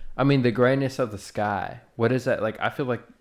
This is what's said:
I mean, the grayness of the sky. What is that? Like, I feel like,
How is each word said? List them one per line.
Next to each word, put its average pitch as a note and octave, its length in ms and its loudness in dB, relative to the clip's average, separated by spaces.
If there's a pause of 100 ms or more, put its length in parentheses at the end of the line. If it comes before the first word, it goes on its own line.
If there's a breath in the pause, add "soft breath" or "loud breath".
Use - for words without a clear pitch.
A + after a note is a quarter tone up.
(160 soft breath)
I B2+ 80 0
mean, C#3 200 4
the A#2+ 80 4
grayness B2+ 480 2
of A#2 120 -2
the G2+ 60 -10
sky. G#2 640 -4 (160)
What A#2 160 2
is B2 140 0
that? A2+ 180 0
Like, G#2+ 160 -4
I A2 100 0
feel D3 160 -4
like, A#2+ 160 -2 (200)